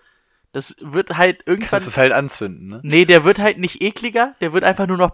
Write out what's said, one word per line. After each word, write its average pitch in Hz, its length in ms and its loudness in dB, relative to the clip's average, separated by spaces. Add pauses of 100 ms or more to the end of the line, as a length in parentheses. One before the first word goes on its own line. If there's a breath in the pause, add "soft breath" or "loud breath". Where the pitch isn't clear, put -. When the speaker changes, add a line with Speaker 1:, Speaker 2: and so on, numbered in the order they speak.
(520)
Speaker 1:
Das - 280 -12
wird 165 380 -6
halt 180 280 0
irgendwann 202 260 -4
Speaker 2:
Kannst 196 160 -2
es - 100 -8
halt 131 160 4
anzünden, 101 560 -6
ne? 107 140 -14
Speaker 1:
Nee, 156 220 4
der 165 200 6
wird 202 140 4
halt 208 180 0
nicht 180 240 -6
ekliger, 233 580 -2
der 160 140 -4
wird 180 100 0
einfach 190 240 0
nur 185 100 -2
noch 175 160 2